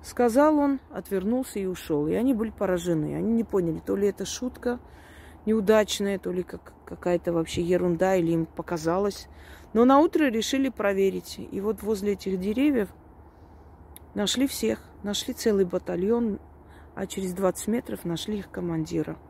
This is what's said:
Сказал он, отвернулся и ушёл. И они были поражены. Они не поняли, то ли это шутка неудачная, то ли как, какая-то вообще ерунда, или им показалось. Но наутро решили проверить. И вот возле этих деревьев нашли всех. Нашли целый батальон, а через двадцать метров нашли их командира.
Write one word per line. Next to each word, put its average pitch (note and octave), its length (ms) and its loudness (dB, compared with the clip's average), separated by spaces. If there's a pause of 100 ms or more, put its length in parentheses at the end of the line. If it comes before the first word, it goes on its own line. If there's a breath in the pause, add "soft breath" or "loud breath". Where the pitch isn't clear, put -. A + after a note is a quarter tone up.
Сказал C#4 540 4
он, C#4 220 2 (100)
отвернулся G#3+ 680 -4
и F#3+ 80 -2
ушёл. D#3 400 -2
И E3+ 60 0
они B3 200 2
были A3 160 -2
поражены. F3 640 -2
Они G3 180 0
не A3+ 100 2
поняли, E3+ 420 0
то G3 100 0
ли G3+ 120 2
это G3 180 -2
шутка B3 540 -6 (640 loud breath)
неудачная, G#3 720 2
то F#3 140 -6
ли F3+ 120 -2
как, - 300 -14 (120)
какая-то F3 480 0
вообще E3 280 0
ерунда, F3 540 2
или E3+ 160 4
им E3 160 2
показалось. F3 800 -2 (460 loud breath)
Но A#3 120 6
наутро D4+ 400 6
решили C4 440 0
проверить. G3 680 -2 (120)
И G3 100 -6
вот G#3 220 -4
возле G3+ 300 -2
этих F#3+ 260 -4
деревьев G#3+ 500 0 (1300)
нашли B3 320 0
всех. A3 320 -2 (240)
Нашли G#3 320 -6
целый G3 300 2
батальон, F#3+ 720 -2 (560 loud breath)
а G3 100 -6
через F#3+ 280 -6
двадцать F#3 340 -2
метров G#3+ 360 -4
нашли F3 360 -4
их - 100 -12
командира. E3 680 -4 (120)